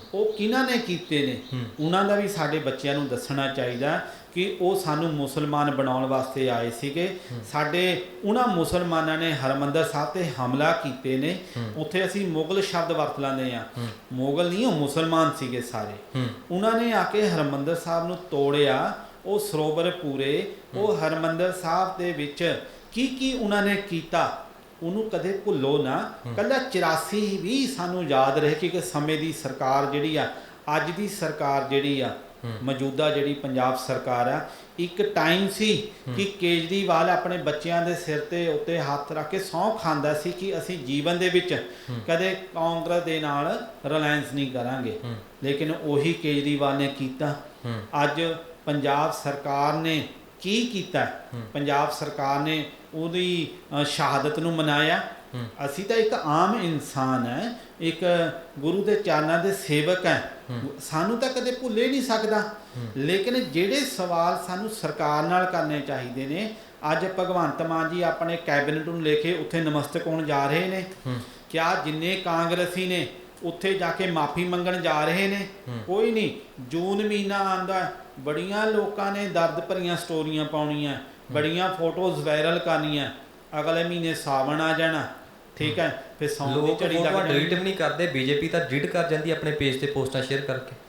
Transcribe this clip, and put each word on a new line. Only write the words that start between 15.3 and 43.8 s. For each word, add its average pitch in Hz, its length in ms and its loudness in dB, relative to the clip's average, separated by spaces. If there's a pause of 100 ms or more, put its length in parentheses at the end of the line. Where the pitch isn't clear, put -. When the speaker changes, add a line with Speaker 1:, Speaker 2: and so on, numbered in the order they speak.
Speaker 1:
ਸੀਗੇ 123 220 -4
ਸਾਰੇ। 107 580 -6
Speaker 2:
ਹੂੰ। 123 80 0 (240)
Speaker 1:
ਉਹਨਾਂ 196 200 2
ਨੇ 233 220 2
ਆ 196 100 4
ਕੇ 208 260 2
ਹਰਿਮੰਦਰ 143 460 0
ਸਾਹਿਬ 170 320 -2
ਨੂੰ 180 100 -4 (140)
ਤੋੜਿਆ, 143 640 4 (320)
ਉਹ 196 140 2
ਸਰੋਵਰ 156 520 0
ਪੂਰੇ, 147 600 -2 (240)
ਉਹ 202 120 2
Speaker 2:
ਹੂੰ। 190 120 2
Speaker 1:
ਹਰਿਮੰਦਰ 165 520 0 (100)
ਸਾਹਿਬ 185 360 0
ਦੇ 175 140 -2
ਵਿੱਚ 147 500 -2 (300)
ਕੀ 247 160 0
ਕੀ 262 260 -2
ਉਹਨਾਂ 208 280 2
ਨੇ 202 140 2
ਕੀਤਾ, 165 640 -2 (440)
ਉਹਨੂੰ 214 260 -2
ਕਦੇ 190 360 -2
ਭੁੱਲੋ 147 380 2
ਨਾ। 131 300 -2 (120)
Speaker 2:
ਹੂੰ। 120 100 -6
Speaker 1:
ਕੱਲਾ 240 220 2
ਚੁਰਾਸੀ 196 840 0
ਵੀ 247 260 0
ਸਾਨੂੰ 180 360 -2
ਯਾਦ 139 340 4
ਰਹੇ 151 160 4
ਕਿ 175 140 -2
ਇੱਕ 165 160 0
ਸਮੇਂ 151 360 0
ਦੀ 160 140 -2
ਸਰਕਾਰ 139 520 0
ਜਿਹੜੀ 147 300 0
ਆ, 131 120 2 (480)
ਅੱਜ 156 160 0
ਦੀ 196 160 -4
ਸਰਕਾਰ 147 560 0
ਜਿਹੜੀ 139 380 2
ਆ, 120 60 0 (360)
Speaker 2:
ਹੂੰ। 120 80 -4 (120)
Speaker 1:
ਮੌਜੂਦਾ 135 460 0
ਜਿਹੜੀ 143 240 2
ਪੰਜਾਬ 131 440 0
ਸਰਕਾਰ 123 500 0
ਆ, 147 180 -2 (340)
ਇੱਕ 175 220 -2
ਟਾਈਮ 185 480 4
ਸੀ 214 380 2 (200)
Speaker 2:
ਹੂੰ। 123 80 -4
Speaker 1:
ਕਿ 196 100 0
ਕੇਜਰੀਵਾਲ 170 840 2
ਆਪਣੇ 180 280 2
ਬੱਚਿਆਂ 165 480 0
ਦੇ 175 100 0
ਸਿਰ 151 240 -2
ਤੇ 170 280 -2
ਉੱਤੇ 165 320 0
ਹੱਥ 143 320 -2
ਰੱਖ 151 180 -4
ਕੇ 190 100 -2
ਸਹੁੰ 190 380 0
ਖਾਂਦਾ 151 360 2
ਸੀ 151 180 -2
ਕਿ 185 260 -4
ਅਸੀਂ 180 220 -6
ਜੀਵਨ 147 400 0
ਦੇ 185 100 4
ਵਿੱਚ 175 400 2 (200)
Speaker 2:
ਹੂੰ। 120 80 -4 (100)
Speaker 1:
ਕਦੇ 180 260 2
ਕਾਂਗਰਸ 170 680 0
ਦੇ 160 160 0
ਨਾਲ 151 480 -2 (180)